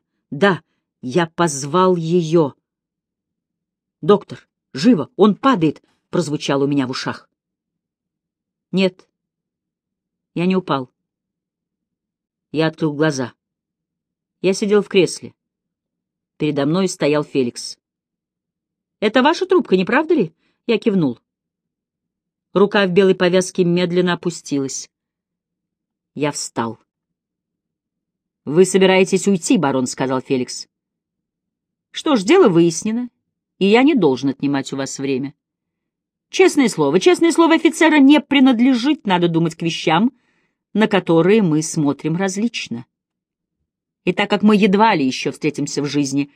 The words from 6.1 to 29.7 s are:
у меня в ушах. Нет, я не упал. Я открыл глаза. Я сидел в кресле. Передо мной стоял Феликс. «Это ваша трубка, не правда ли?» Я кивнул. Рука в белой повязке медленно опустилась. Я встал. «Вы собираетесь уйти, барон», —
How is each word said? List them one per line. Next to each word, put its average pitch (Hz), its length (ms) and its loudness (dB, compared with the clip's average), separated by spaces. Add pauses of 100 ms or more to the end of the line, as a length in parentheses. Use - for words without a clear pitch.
у - 20 0
меня 139 200 -2
в 127 40 -8
ушах. - 380 -10 (1400)
Нет, 185 380 -2 (1200)
я 170 120 -4
не 185 100 0
упал. 147 360 -6 (1600)
Я 156 160 -2
открыл 156 260 -4
глаза. 139 400 -2 (1080)
Я 185 120 0
сидел 208 280 0
в - 80 -10
кресле. 147 440 0 (1040)
Передо 143 280 -2
мной 180 220 0
стоял 147 360 -2
Феликс. - 540 -6 (1200)
«Это 214 240 0
ваша 330 220 0
трубка, 330 320 0
не 185 80 -2
правда 311 280 -2
ли?» 214 200 -2 (340)
Я 226 100 0
кивнул. 175 420 -2 (1300)
Рука 202 340 2
в 180 40 -6
белой 190 240 2
повязке 185 480 0
медленно 175 500 0
опустилась. 143 760 -6 (1200)
Я 143 180 -4
встал. - 480 -8 (1700)
«Вы 165 200 2
собираетесь 190 640 2
уйти, 202 300 2
барон», — 135 300 0